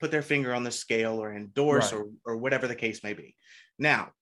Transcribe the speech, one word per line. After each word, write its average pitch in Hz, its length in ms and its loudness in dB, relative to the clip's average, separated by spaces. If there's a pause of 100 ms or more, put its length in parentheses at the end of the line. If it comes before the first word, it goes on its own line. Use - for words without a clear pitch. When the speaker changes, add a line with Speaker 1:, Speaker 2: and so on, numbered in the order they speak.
Speaker 1:
put 160 120 -4
their 151 100 2
finger 139 320 0
on 123 100 0
the 120 80 -4
scale 113 500 0
or 107 120 -6
endorse 110 600 2
Speaker 2:
Right. 107 80 -4
Speaker 1:
or, 110 320 -8
or 113 40 -2
whatever 127 300 0
the 120 80 -4
case 110 280 -4
may 104 100 -6
be. - 220 -14 (420)
Now, 139 340 2 (100)